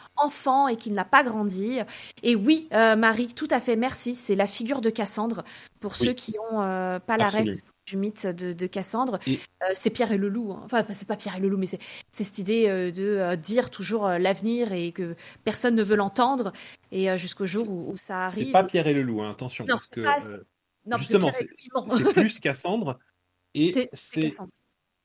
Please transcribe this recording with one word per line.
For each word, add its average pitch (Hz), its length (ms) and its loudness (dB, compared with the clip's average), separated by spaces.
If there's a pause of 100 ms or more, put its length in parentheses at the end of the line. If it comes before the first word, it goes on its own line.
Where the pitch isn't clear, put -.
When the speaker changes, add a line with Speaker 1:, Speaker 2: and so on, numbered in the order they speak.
(160)
Speaker 1:
enfant 277 520 2
et 240 80 0
qu'il 226 160 -6
n'a 196 120 0
pas 262 180 6
grandi. 214 560 -2 (460)
Et 240 100 6
oui, 294 400 4
euh, 220 220 6
Marie, 226 320 2
tout 294 240 -6
à 254 80 4
fait, 240 160 0
merci, 247 400 0
c'est - 180 0
la 196 140 2
figure 240 320 -2
de 226 100 2
Cassandre, 214 540 -2 (340)
pour 202 140 -8
Speaker 2:
Oui. 240 140 2
Speaker 1:
ceux 247 80 2
qui 220 200 -10 (160)
ont, 214 120 0
euh, 185 360 -2
pas 226 180 -2
la 220 100 4
ref 202 100 2
Speaker 2:
Absolument. 208 260 0 (240)
Speaker 1:
du 190 100 -6
mythe 208 300 -2
de, 180 260 -4
de 175 140 -6
Cassandre. 214 520 -2 (100)
Speaker 2:
Et 131 100 2 (260)
Speaker 1:
Euh, 185 100 0
c'est - 160 0
Pierre 233 220 0
et 202 60 2
le 202 100 0
loup, 208 240 -4
hein. - 120 -10
Enfin, 220 260 0
c'est 196 180 -10
pas 208 80 -2
Pierre 190 200 -8
et 190 40 -6
le 196 80 2
loup, 196 80 2
mais 190 100 0
c'est, 180 120 -4 (340)
c'est - 120 -4
cette - 140 -2
idée, 214 300 2
euh, 185 240 0
de, 185 120 -6
euh, 190 320 0
dire 233 340 0
toujours, 202 360 -2
euh, 180 120 2
l'avenir 202 540 0
et 170 200 -2
que 170 220 -6 (300)
personne 233 300 2
ne 226 80 4
veut 196 80 2
Speaker 2:
C'est 214 60 4
Speaker 1:
l'entendre, 233 560 2 (400)
et, 190 180 0
euh, 185 60 0
jusqu'au 180 300 -6
jour 202 180 0
Speaker 2:
c'est 208 60 -8
Speaker 1:
où, 185 220 -6
où 190 40 -8
ça - 100 -12
Speaker 2:
c'est 208 60 -10 (280)
Speaker 1:
arrive. 262 120 -4
Speaker 2:
pas 190 120 8
Pierre 175 240 2
et 147 40 4
le 143 100 2
loup, 113 200 -2
hein, 107 80 -6
attention, 123 340 -10
Speaker 1:
Non, 254 100 0
Speaker 2:
parce - 140 -4
Speaker 1:
c'est - 80 -18
Speaker 2:
que, 117 60 -6
Speaker 1:
pas 285 240 2
Speaker 2:
euh, 208 100 -12 (500)
Speaker 1:
non, 233 100 -2
parce 139 60 -2
que 135 40 -6
Speaker 2:
justement, 185 240 4
Speaker 1:
Pierre 254 100 -4
et - 40 -2
Speaker 2:
c'est, - 0 -
Speaker 1:
le - 120 -18 (180)
loup, 262 120 -2 (100)
il 214 80 4
ment. 403 100 6
Speaker 2:
c'est 370 60 6
plus 214 200 4
Cassandre, 160 580 -2 (560)
et 156 180 2
Speaker 1:
C'est, 247 200 0
c'est - 280 -8
Speaker 2:
c'est, 156 100 2
Speaker 1:
Cassandre. 175 200 -14 (540)